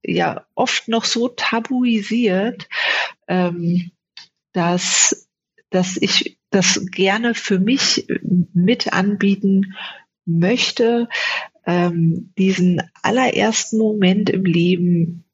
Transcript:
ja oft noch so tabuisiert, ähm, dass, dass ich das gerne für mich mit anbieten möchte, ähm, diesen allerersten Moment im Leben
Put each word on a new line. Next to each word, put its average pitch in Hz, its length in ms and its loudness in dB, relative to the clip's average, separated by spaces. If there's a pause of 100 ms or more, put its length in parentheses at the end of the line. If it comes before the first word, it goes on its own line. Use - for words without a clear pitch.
ja 170 520 -2
oft - 340 -2
noch 226 160 -2
so 233 240 -2
tabuisiert, 226 1400 -2 (600)
ähm, 175 600 0 (640)
dass, - 760 0 (420)
dass 185 260 0
ich - 420 -2 (120)
das 190 400 0
gerne 220 440 0
für - 240 -2
mich - 480 0 (160)
mit 180 680 2
anbieten 196 840 0 (500)
möchte, 233 840 0 (580)
ähm, 170 720 0
diesen 180 440 2 (200)
allerersten 220 760 0
Moment 214 520 2
im 190 140 -2
Leben 170 880 2